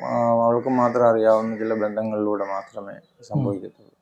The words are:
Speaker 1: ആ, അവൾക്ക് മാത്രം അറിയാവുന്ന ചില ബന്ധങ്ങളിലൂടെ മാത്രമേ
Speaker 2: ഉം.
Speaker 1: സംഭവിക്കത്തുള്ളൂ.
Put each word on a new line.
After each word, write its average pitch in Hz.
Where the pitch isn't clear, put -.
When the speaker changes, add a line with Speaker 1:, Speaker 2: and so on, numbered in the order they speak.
Speaker 1:
ആ, 120
അവൾക്ക് 120
മാത്രം 120
അറിയാവുന്ന 110
ചില 110
ബന്ധങ്ങളിലൂടെ 107
മാത്രമേ 98
Speaker 2:
ഉം. -
Speaker 1:
സംഭവിക്കത്തുള്ളൂ. 101